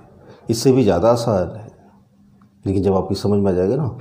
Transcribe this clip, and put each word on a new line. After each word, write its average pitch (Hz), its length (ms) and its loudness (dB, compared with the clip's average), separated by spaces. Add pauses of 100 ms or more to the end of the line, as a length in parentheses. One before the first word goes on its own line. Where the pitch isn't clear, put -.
(500)
इससे 131 220 2
भी 127 120 4
ज़्यादा 98 280 2
आसान 101 440 -2
है। - 180 -18 (960)
लेकिन 98 160 0
जब 95 120 2
आपकी 95 200 -2
समझ 101 240 0
में 98 120 0
आ 87 40 0
जाएगा 95 200 0
ना, 147 120 -2 (140)